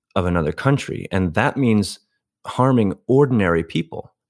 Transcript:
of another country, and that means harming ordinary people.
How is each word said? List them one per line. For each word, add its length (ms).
of 80
another 280
country, 580
and 240
that 220
means 420
harming 480
ordinary 560
people. 500